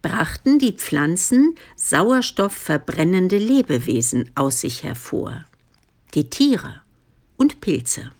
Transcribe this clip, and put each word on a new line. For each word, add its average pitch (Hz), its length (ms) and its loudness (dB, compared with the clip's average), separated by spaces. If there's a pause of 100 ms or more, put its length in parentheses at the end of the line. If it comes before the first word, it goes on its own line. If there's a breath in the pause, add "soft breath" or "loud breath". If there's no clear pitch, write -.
brachten - 560 0
die 247 140 2
Pflanzen 190 800 0 (220 loud breath)
sauerstoffverbrennende 185 1600 0
Lebewesen 123 960 0
aus 135 260 0
sich 135 220 -6
hervor, - 640 -8 (680)
die 151 160 0
Tiere - 540 0 (560)
und 277 240 2
Pilze. 143 580 -4